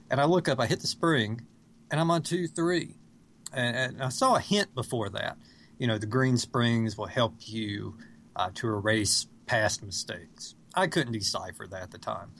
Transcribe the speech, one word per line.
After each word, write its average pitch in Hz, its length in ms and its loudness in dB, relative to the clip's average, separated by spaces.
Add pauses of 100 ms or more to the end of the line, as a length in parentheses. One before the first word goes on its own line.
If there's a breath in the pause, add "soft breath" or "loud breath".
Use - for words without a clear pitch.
(100)
And 131 100 4
I 143 40 6
look 170 240 4
up, 127 100 2
I 120 80 2
hit 151 140 0
the - 60 -6
spring, 120 560 2 (480)
and 147 100 0
I'm 165 100 2
on 165 120 2
two, 170 240 -2
three. 170 480 -2 (580)
And, 120 240 0
and 127 260 -2
I 127 60 0
saw 262 280 4
a 135 40 2
hint - 340 0
before 113 360 -2
that. 107 260 -6 (420 loud breath)
You 127 80 0
know, 110 120 2
the 107 80 -4
green 127 300 2
springs 117 600 2
will 104 100 -6
help 113 340 0
you, 104 560 -6 (380 loud breath)
uh, 92 200 -2
to - 140 -4
erase 107 580 2 (200)
past 110 360 2
mistakes. - 720 -10 (200)
I 185 140 4
couldn't 131 240 0
decipher 95 560 -6
that 92 140 -10
at 90 80 -12
the - 80 -16
time. 104 420 -8